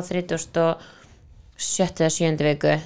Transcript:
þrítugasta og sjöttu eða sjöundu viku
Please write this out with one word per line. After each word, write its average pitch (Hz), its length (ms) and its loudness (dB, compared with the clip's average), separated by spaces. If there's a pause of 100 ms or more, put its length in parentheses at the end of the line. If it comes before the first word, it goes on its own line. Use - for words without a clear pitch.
þrítugasta 180 560 -4
og 165 200 2 (800)
sjöttu - 440 -2
eða 160 140 2
sjöundu 156 280 0
viku 151 420 2